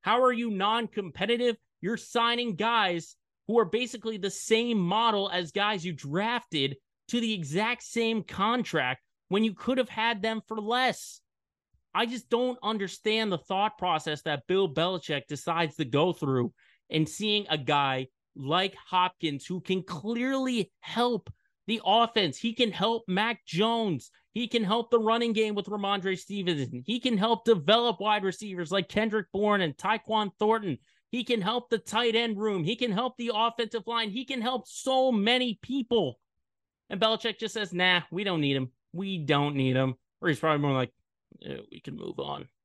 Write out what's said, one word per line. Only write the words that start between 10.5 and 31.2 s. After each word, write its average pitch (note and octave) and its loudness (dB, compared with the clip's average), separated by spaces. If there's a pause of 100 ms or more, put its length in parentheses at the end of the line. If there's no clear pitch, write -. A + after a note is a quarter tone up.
less. A#3+ -2 (720)
I A3 2
just A#3 -10
don't B3 0
understand G#3+ -2
the E3+ 0
thought G3+ 0
process D#3+ -2
that D3 -4
Bill F#3+ 2
Belichick D#3+ -2
decides D#3+ -2
to D#3 -2
go D3 2
through C3 0 (360)
and D#3 2
seeing G#3 -2
a D#3 0
guy C3+ 0 (280)
like F3 0 (140)
Hopkins E3+ 0
who F3+ -6
can F#3+ -2
clearly A#3+ -2 (100)
help A#3+ -2 (360)
the A3 -2
offense. G#3+ 2
He A#3 -4
can A3+ 2
help G#3+ -2
Mac G3 -2
Jones. G#3 0 (220)
He A3+ -2
can A#3 0
help A3+ 0
the A#3 6
running A3+ 2
game G#3+ 2
with G3+ -4
Ramondre G3 -2
Stevenson. D3+ -4
He A#3 -2
can A#3+ 0
help A3+ 2
develop A3 4
wide G#3 0
receivers F3+ -6
like G3 0
Kendrick G#3+ -2
Bourne G#3 2
and D3+ -2
Tyquan G#3+ -2 (100)
Thornton. G#3 2 (320)
He A#3+ -4